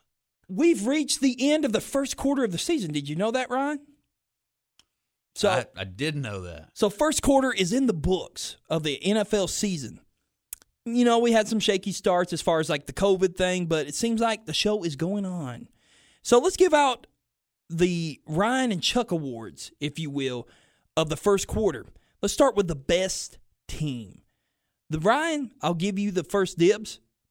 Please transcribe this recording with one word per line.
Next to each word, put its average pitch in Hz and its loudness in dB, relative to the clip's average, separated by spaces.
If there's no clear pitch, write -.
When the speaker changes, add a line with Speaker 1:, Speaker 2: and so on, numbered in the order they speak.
Speaker 1:
We've 220 2
reached 294 0
the 262 2
end 302 2
of 220 0
the 208 0
first 269 -4
quarter 277 0
of 190 -2
the 165 -4
season. 208 -2
Did 143 -4
you 151 -4
know 214 0
that, 254 -2
Ryan? 285 -2
So 202 0
Speaker 2:
I, 127 0
I 95 -6
did 117 -6
know 110 -8
that. 82 -14
Speaker 1:
So 208 0
first 302 0
quarter 269 4
is 190 0
in 262 2
the 214 2
books 165 -4
of 160 -2
the 147 -2
N 202 2
F 208 -2
L 196 2
season. 175 -4
You 240 2
know, 233 6
we 233 4
had 214 4
some 220 -2
shaky 196 0
starts 180 0
as 160 -6
far 165 2
as, 160 -2
like, 147 -4
the - -14
covid 190 2
thing, 180 0
but 156 -2
it 147 -10
seems 233 0
like 220 -2
the 160 -6
show 208 0
is 160 -4
going 190 -4
on. 151 -8
So - 6
let's 311 2
give 349 6
out 277 2
the 165 0
Ryan 233 0
and 180 -2
Chuck 233 0
Awards, 117 -6
if 143 -6
you 156 -8
will, 131 -4
of 160 2
the 151 -4
first 202 2
quarter. 175 -2
Let's 202 -2
start 262 4
with 196 2
the 160 -4
best 175 -2
team. 127 -8
The 156 -2
Ryan, 277 0
I'll 170 0
give 185 -2
you 202 -2
the 175 -2
first 190 -2
dibs. 208 2